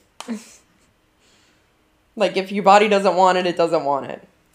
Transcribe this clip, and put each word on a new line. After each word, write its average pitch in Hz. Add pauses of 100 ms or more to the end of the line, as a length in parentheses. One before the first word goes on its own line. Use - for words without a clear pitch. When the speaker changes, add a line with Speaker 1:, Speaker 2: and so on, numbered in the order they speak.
(280)
Speaker 1:
<laughs> 233 (1800)
Speaker 2:
Like, 185
if 190
your 202
body 208
doesn't 196
want 180
it, 180
it 170
doesn't 165
want 139
it. - (280)